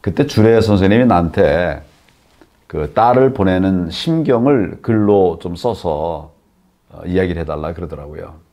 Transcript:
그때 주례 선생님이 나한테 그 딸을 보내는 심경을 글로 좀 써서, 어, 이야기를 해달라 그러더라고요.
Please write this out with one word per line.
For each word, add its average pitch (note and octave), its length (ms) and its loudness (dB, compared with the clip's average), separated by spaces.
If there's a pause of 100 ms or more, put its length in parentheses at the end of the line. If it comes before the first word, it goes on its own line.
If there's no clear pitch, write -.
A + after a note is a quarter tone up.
그때 G2+ 260 -2
주례 A2+ 340 4
선생님이 G#2 440 2
나한테 E2+ 760 0 (840)
그 D#2 260 -6
딸을 B2 420 2
보내는 F#2 560 0
심경을 C3+ 920 0
글로 G2+ 580 2
좀 F2 140 -8
써서, E2 760 -6 (580)
어, - 160 -20
이야기를 F2+ 360 -2
해달라 D#2 300 -6
그러더라고요. D#2+ 640 -14 (180)